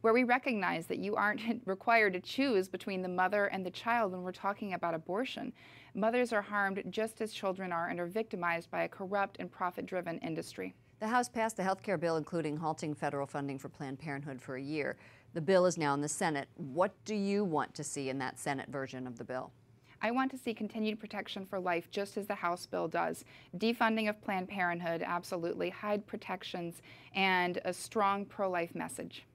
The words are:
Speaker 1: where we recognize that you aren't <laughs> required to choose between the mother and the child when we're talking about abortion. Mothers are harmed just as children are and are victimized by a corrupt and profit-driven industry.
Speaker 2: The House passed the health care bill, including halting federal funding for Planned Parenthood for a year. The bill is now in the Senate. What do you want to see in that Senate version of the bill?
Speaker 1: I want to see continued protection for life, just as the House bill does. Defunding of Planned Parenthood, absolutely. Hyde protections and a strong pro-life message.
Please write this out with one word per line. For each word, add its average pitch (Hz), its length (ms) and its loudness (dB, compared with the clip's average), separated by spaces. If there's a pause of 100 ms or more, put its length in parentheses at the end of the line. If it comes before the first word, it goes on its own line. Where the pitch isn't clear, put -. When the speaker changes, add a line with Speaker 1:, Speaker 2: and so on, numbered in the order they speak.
Speaker 1:
where 226 100 8
we 247 120 8
recognize 214 600 2
that - 120 -2
you 196 180 0
aren't 208 240 2 (120)
<laughs> - 120 -4
required 208 480 4
to 180 80 -2
choose 214 480 2
between 185 320 -4
the 185 80 -2
mother 185 380 2
and 196 180 -4
the 180 60 -4
child 226 420 0
when 185 100 -6
we're 180 100 -4
talking 202 420 -4
about 170 200 0
abortion. 185 580 -4 (420)
Mothers 233 380 2
are 208 100 4
harmed 202 480 0
just 220 300 -4
as 220 120 -2
children 190 400 -2
are 170 160 0
and 175 100 -4
are 175 80 -2
victimized 175 640 -2
by 170 140 0
a 170 40 -2
corrupt 196 520 -2
and 180 100 -6
profit-driven 180 680 -4
industry. 170 560 -6 (260)
Speaker 2:
The 214 80 -2
House 247 200 4
passed 226 280 -2
the 190 60 -2
health 190 200 2
care 190 160 0
bill, 165 180 2
including 156 400 -2
halting 156 380 -2
federal 143 320 -2
funding 139 320 -4
for 139 100 -10
Planned 135 300 -8
Parenthood 143 420 -6
for 135 160 -8
a 135 60 -6
year. 139 340 -2 (380)
The 165 60 -2
bill 180 260 8
is 175 120 4
now 147 160 4
in 143 60 2
the 147 80 0
Senate. 151 480 0
What 165 360 0 (120)
do 208 100 -4
you 202 300 2
want 151 300 0
to 151 100 -8
see 139 260 -4
in 131 80 -2
that 127 200 -4
Senate 139 300 -4
version 131 380 -6
of 123 100 -10
the 123 80 -10
bill? 127 280 -6 (480)
Speaker 1:
I 220 120 2
want 262 180 2
to 269 80 -10
see - 160 -4
continued 214 460 -2
protection 202 440 -8
for 190 140 -6
life, 175 320 0
just 202 260 -4
as 208 100 -4
the 202 80 -2
House 175 320 0
bill 175 200 -2
does. 165 380 0 (320)
Defunding 220 520 4
of 208 140 -2
Planned 190 260 -2
Parenthood, 175 560 0
absolutely. 175 680 -2
Hyde 208 360 -2
protections 185 760 -8 (320)
and 185 500 4
a 180 80 2
strong 202 520 2
pro-life 180 520 0
message. 165 480 -8 (100)